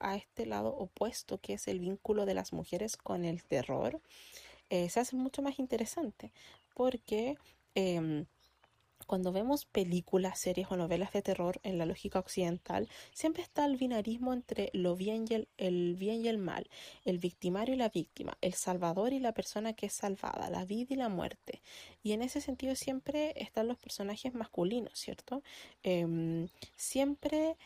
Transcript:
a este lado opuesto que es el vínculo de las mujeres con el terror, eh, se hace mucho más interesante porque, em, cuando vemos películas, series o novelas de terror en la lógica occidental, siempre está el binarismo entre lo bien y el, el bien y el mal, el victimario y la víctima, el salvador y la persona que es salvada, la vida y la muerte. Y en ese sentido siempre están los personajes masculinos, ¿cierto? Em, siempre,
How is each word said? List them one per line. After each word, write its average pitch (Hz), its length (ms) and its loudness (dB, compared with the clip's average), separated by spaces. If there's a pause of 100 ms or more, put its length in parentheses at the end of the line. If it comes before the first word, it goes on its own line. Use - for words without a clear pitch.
a 196 160 0
este - 280 -6
lado 214 300 0
opuesto 202 640 -4
que - 140 -6
es - 140 -6
el 190 120 0
vínculo 196 460 0
de 196 80 2
las 190 180 -4
mujeres 175 460 -4
con 185 280 -4
el 170 180 -2
terror, - 580 0 (680)
eh, 175 200 2
se 226 100 0
hace 247 160 0
mucho 262 260 0
más 277 180 -2
interesante 233 720 -2 (420)
porque, 247 640 0 (380)
em, 165 500 2 (840)
cuando 185 240 2
vemos 240 340 2
películas, 185 720 2
series 185 300 0
o 190 60 0
novelas 180 380 2
de 202 80 2
terror 185 420 0
en 190 140 -2
la 165 80 0
lógica 185 340 -2
occidental, 185 720 0 (240)
siempre 320 280 2
está 294 240 4
el 277 120 4
binarismo 247 560 2
entre 220 400 -2
lo 180 220 4
bien 214 340 0
y 226 60 2
el, 214 120 0 (100)
el 175 380 4
bien 214 300 0
y - 20 2
el 226 100 2
mal, - 300 -4 (380)
el 185 120 2
victimario 185 580 0
y - 20 2
la 233 120 4
víctima, - 520 -4
el 180 120 2
salvador 180 600 2
y 269 60 2
la 240 140 2
persona 214 400 -2
que 208 120 -4
es 202 80 -4
salvada, - 560 -2
la 180 160 -2
vida 240 280 -2
y 262 40 0
la 247 120 0
muerte. - 520 -4 (420)
Y 208 80 0
en 214 100 0
ese 262 200 -2
sentido 262 340 -2
siempre 285 640 0
están 220 300 -2
los 247 100 -2
personajes 214 560 -6
masculinos, 220 640 -2
¿cierto? - 420 -6 (420)
Em, 165 640 2 (260)
siempre, 294 800 0 (100)